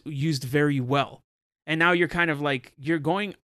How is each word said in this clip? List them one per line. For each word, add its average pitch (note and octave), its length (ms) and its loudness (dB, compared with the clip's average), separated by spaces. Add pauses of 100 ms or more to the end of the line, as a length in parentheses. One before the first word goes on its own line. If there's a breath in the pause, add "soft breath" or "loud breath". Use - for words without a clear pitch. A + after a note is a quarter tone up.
used D3 400 -2
very C#3+ 340 2
well. C3 420 -2 (480)
And D#3+ 120 -2
now E3+ 100 6
you're F3 160 4
kind E3+ 240 0
of, C#3+ 100 -2
like, C#3+ 380 -4
you're D#3 220 -2
going F#3 340 -2 (100)